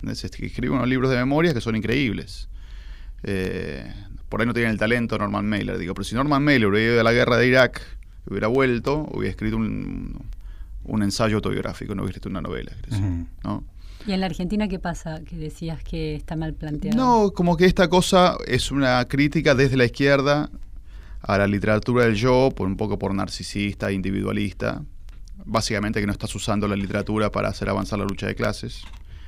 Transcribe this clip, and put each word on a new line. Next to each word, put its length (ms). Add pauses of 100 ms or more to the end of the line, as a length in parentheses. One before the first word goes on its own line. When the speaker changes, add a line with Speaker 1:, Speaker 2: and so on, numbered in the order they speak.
(100)
Speaker 1:
Es, 140
es 60
que 160
escriben 300
unos 120
libros 220
de 60
memorias 360
que 80
son 140
increíbles. 760 (760)
Eh, 680 (380)
por 120
ahí 60
no 80
tienen 180
el 60
talento 400
Norman 300
Mailer, 300
digo, 160
pero 100
si 100
Norman 300
Mailer 240
hubiera 240
ido 80
a 40
la 80
guerra 240
de 120
Irak, 340 (440)
hubiera 220
vuelto, 640
hubiera 180
escrito 260
un, 680 (600)
un 180
ensayo 340
autobiográfico, 580
no 80
hubiera 140
escrito 120
una 140
novela, 280 (100)
quiero 160
decir, 80
Speaker 2:
Ujú. 220 (180)
Speaker 1:
¿no? 200 (420)
Speaker 3:
¿Y 60
en 80
la 60
Argentina 420
qué 120
pasa? 440
Que 120
decías 480
que 320
está 180
mal 200
planteado. 420
Speaker 1:
No, 360
como 240
que 100
esta 220
cosa 480 (100)
es 260
una 340
crítica 480
desde 220
la 80
izquierda 680 (680)
a 180
la 80
literatura 600
del 100
yo, 400
por 100
un 100
poco 220
por 160
narcisista, 800
individualista, 880 (640)
básicamente 560
que 60
no 60
estás 220
usando 320
la 80
literatura 560
para 200
hacer 180
avanzar 320
la 60
lucha 200
de 80
clases, 480 (460)